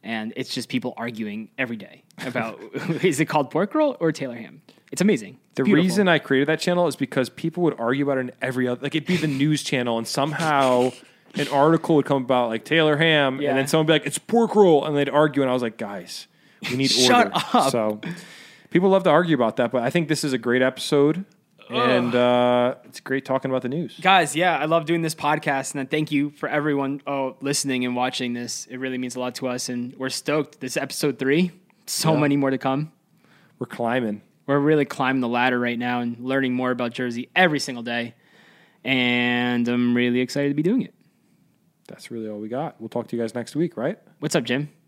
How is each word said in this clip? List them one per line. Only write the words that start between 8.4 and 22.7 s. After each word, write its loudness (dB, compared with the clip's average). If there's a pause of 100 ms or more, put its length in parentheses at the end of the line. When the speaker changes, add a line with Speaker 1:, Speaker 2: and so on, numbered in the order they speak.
Speaker 2:
every 0
other, -4
like, -6
it'd -2
be 0
the -2
news 0
channel, -2
and -6
somehow 2 (220)
Speaker 1:
<laughs> -20
Speaker 2:
an -2
article 4
would 4
come 2
about, 2
like, -4
Taylor 4
Ham, 2
Speaker 1:
Yeah. 0
Speaker 2:
and 2
then 0
someone 4
would 4
be -
like, 0
"It's -6
Pork 2
Roll," 8
and -2
they'd 2
argue, 4
and 2
I 2
was 0
like, -4
"Guys, -12 (420)
we -4
need 0
Speaker 1:
<laughs> -
Shut 6
Speaker 2:
order." -6 (160)
Speaker 1:
up. 4
Speaker 2:
So -2 (680)
people 4
love 4
to 4
argue 4
about 2
that, 0
but 0
I -2
think 0
this -2
is -2
a -2
great 2
episode, 2 (440)
and, 2
Speaker 1:
Ugh. -
Speaker 2:
uh, 4 (100)